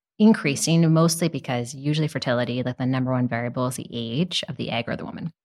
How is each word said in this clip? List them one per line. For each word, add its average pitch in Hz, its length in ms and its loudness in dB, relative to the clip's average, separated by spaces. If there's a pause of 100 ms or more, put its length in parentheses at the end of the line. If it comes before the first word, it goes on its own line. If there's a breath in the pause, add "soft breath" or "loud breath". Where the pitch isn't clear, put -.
(200)
increasing 165 720 4
mostly 165 360 4
because 127 460 -4
usually 147 320 0
fertility, 123 560 -2
like, 120 140 -4
the 127 100 -2
number 131 240 0
one 127 160 2
variable 123 400 -2
is 127 100 -4
the - 140 -12
age 120 580 -4
of - 100 -10
the 117 120 -6
egg 117 160 -4
or - 80 -4
the - 100 -8
woman. - 280 -10 (120)